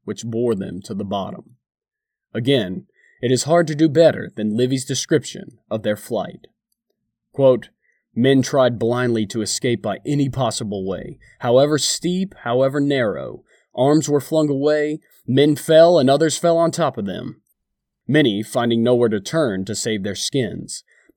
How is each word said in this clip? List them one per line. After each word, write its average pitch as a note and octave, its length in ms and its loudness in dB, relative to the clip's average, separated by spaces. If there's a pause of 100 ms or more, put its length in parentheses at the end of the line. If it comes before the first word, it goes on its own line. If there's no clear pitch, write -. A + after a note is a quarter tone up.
which A2 220 -10
bore A#2 280 -2
them F#2+ 300 -8
to A2+ 100 -12
the G2+ 120 -6
bottom. G2 500 -8 (800)
Again, A2 520 -2 (360)
it A#2+ 100 0
is B2+ 120 0
hard E3 240 2
to D3+ 80 -6
do D#3+ 120 4
better D#3 480 2
than G#2+ 220 -2
Livy's B2+ 280 -2
description - 720 -4 (140)
of G#2+ 120 -6
their G#2+ 120 -2
flight. - 520 -8 (840)
Quote, C3 380 2 (440)
"Men C3 280 4
tried B2 360 2
blindly A#2 500 0
to A2 140 -6
escape A#2+ 400 -2
by G#2 240 -6
any C#3+ 220 0
possible A2 580 -4
way, - 320 -8 (220)
however C#3 380 4
steep, F3+ 600 -4
however C3+ 420 0
narrow. G#2 640 -2 (280)
Arms D3 360 2
were D3 100 2
flung D3+ 300 0
away, D3+ 500 0 (260)
men C#3+ 300 4
fell E3 420 6
and C3 120 4
others D3+ 280 2
fell E3+ 200 2
on E3 140 2
top D3 260 -4
of G#2 80 -4
them. F#2 360 -10 (680)
Many, A#2 360 2
finding A#2 400 0
nowhere A#2+ 260 4
to G#2 100 -2
turn G2+ 460 -2
to G#2 100 -8
save G#2+ 280 -4
their G2+ 100 -4
skins, - 680 -6 (340)